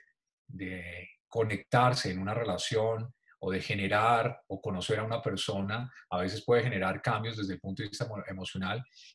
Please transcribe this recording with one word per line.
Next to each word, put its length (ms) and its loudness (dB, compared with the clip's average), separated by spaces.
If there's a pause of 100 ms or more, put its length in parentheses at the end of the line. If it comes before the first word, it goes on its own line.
(460)
de 600 -10 (180)
conectarse 840 2
en 80 -4
una 160 -2
relación 800 0 (280)
o 100 -2
de 100 0
generar 880 2
o 120 -6
conocer 380 -2
a 60 -2
una 180 -2
persona, 680 -2 (200)
a 80 0
veces 260 -2
puede 180 6
generar 400 0
cambios 340 0
desde 180 -2
el 60 -10
punto 220 -6
de 60 -4
vista 160 -4
emo-, 240 -8
emocional, 560 -6 (300)